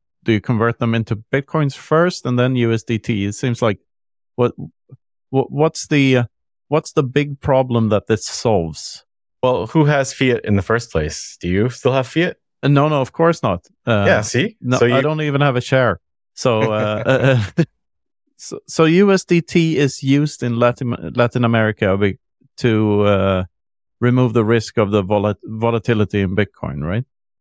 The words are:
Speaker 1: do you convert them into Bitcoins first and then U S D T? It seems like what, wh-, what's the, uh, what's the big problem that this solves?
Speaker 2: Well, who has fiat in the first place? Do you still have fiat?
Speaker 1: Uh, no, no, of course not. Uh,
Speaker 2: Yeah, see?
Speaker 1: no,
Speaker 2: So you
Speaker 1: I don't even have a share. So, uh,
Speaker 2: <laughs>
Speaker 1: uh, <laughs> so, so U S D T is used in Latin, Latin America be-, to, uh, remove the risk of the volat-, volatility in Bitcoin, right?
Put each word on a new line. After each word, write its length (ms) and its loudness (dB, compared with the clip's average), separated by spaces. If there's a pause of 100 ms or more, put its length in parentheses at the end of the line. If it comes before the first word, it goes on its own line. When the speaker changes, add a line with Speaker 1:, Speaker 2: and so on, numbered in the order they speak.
(240)
Speaker 1:
do 80 0
you 100 2
convert 380 -2
them 160 0
into 220 -4
Bitcoins 580 -4
first 500 0
and 140 0
then 160 0
U 180 2
S 80 -2
D 160 -4
T? 280 -4
It 80 -4
seems 280 -4
like 160 0 (640)
what, 120 0 (760)
wh-, 220 -2
what's 360 -2
the, 300 2
uh, 60 2 (440)
what's 260 -4
the 100 2
big 360 -4
problem 500 0
that 180 0
this 180 0
solves? 800 -4 (380)
Speaker 2:
Well, 240 0
who 180 2
has 280 0
fiat 320 0
in 100 2
the 80 2
first 280 -2
place? 480 -6
Do 80 -10
you 220 0
still 240 -2
have 140 -2
fiat? 300 -2 (260)
Speaker 1:
Uh, 60 2
no, 200 4
no, 120 -2
of 100 -6
course 320 0
not. 240 -4 (180)
Uh, 220 2
Speaker 2:
Yeah, 140 2
see? 400 -4
Speaker 1:
no, 160 -2
Speaker 2:
So 80 2
you 100 2
Speaker 1:
I 60 2
don't 200 -2
even 200 0
have 140 2
a 60 -2
share. 380 0 (340)
So, 400 0
uh, 320 -2
Speaker 2:
<laughs> 320 2 (200)
Speaker 1:
uh, 60 2 (340)
<laughs> 400 -20
so, 300 -14
so 180 0
U 260 4
S 140 0
D 160 2
T 360 0
is 240 -2
used 400 0
in 160 -4
Latin, 580 -2
Latin 300 0
America 520 2
be-, 200 0 (400)
to, 460 2
uh, 400 2 (560)
remove 340 2
the 100 4
risk 340 0
of 120 2
the 140 2
volat-, 400 -2
volatility 800 -2
in 140 -2
Bitcoin, 460 -4
right? 240 -4 (360)